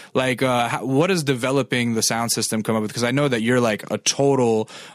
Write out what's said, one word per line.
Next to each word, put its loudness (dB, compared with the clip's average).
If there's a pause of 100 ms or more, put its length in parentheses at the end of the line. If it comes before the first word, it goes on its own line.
(120)
like, 0
uh, 2
how, -4
what 2
is 0
developing 0
the 0
sound -2
system -2
come 0
up 0
with? -6
'Cause -2
I 0
know 2
that 0
you're, 2
like, 0
a 0
total, 2 (260)